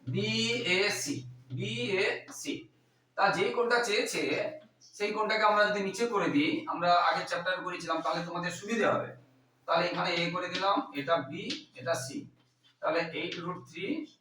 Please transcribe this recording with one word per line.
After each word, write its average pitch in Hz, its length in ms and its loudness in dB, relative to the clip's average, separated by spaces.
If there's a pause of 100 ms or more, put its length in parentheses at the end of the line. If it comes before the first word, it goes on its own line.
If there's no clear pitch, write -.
(140)
বিএসি, 208 1000 0 (420)
বিএসি। 214 960 -2 (640)
তা 190 80 4 (120)
যেই 202 200 2
কোণটা 240 220 4 (100)
চেয়েছে, - 340 0 (720)
সেই 208 200 -2
কোণটাকে 214 340 2
আমরা 208 180 6
যদি 208 200 0
নিচে 226 240 0
করে 180 240 4
দিই, 156 160 4 (200)
আমরা 175 180 2 (180)
আগের - 220 0
চ্যাপ্টারে 175 360 -2
করেছিলাম, 165 380 -4
তাহলে 165 240 0
তোমাদের 170 320 -4
সুবিধা 208 340 0
হবে। - 160 -2 (560)
তাহলে 170 240 4
এখানে 175 200 -2 (120)
এ - 20 2 (100)
করে 180 200 -4
দিলাম, 190 220 2 (240)
এটা 165 140 2 (140)
বি, - 160 -8 (360)
এটা - 140 0 (100)
সি, 139 140 -8 (640)
তাহলে 160 200 0 (200)
এইট 175 140 -4 (100)
রুট 170 140 -6 (120)
থ্রি 180 160 -8 (340)